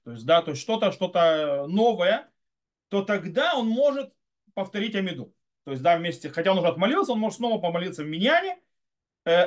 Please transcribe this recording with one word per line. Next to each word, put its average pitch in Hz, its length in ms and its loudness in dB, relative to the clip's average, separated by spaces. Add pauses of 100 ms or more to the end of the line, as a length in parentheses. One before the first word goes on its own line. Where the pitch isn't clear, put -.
то 123 80 -16
есть, 117 120 -14
да, 165 180 4
то 160 100 -6
есть 135 100 -8
что-то, 214 300 0
что-то 156 760 0
новое, 208 600 2 (600)
то 196 140 0
тогда 202 520 -2
он 233 140 0
может 269 440 0 (420)
повторить 208 400 -4
Амиду. 180 400 -4 (300)
То 139 80 -8
есть, 131 100 -6
да, 170 140 6
вместе, 165 340 -6
хотя 180 220 0
он 190 60 2
уже 170 100 2
отмолился, 233 440 0
он 220 60 -2
может 220 200 -4
снова 226 220 -2
помолиться 175 440 -4
в - 20 -10
миньяне. 311 520 0 (640)
Э, 170 220 4